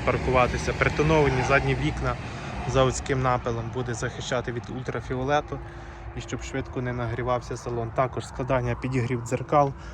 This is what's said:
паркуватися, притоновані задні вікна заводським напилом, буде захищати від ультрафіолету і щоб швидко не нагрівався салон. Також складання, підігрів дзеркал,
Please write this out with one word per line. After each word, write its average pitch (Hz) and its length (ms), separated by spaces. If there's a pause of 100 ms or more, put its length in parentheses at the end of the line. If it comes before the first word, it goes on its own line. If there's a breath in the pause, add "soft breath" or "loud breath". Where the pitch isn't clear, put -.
паркуватися, 127 680
притоновані 147 760
задні 135 260
вікна 131 400 (540 loud breath)
заводським 131 540
напилом, 120 420 (100)
буде 123 200
захищати 120 580
від 117 100 (140)
ультрафіолету 131 840 (580 loud breath)
і 123 40
щоб 127 220
швидко 131 400
не 123 100
нагрівався 120 640
салон. 117 340
Також 127 360
складання, 123 480
підігрів 127 520
дзеркал, 139 460 (220 loud breath)